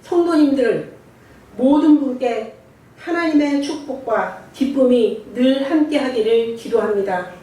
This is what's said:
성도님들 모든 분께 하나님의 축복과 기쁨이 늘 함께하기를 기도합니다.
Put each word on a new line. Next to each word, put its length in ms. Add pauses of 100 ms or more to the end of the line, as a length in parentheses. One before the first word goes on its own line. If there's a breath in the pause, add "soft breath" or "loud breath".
성도님들 880 (640 soft breath)
모든 440
분께 540 (440)
하나님의 640
축복과 880
기쁨이 720 (100)
늘 360
함께하기를 880
기도합니다. 760 (120)